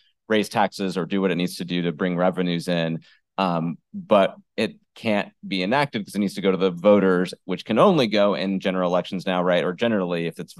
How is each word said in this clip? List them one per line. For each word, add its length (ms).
raise 220
taxes 480
or 100
do 120
what 120
it 100
needs 160
to 80
do 160
to 100
bring 240
revenues 520
in. 320
Um, 380
but 420
it 180
can't 360
be 160
enacted 420
'cause 80
it 60
needs 160
to 60
go 100
to 60
the 140
voters, 640
which 180
can 160
only 280
go 280
in 240
general 320
elections 340
now, 160
right? 220
Or 80
generally, 560
if 140
it's 180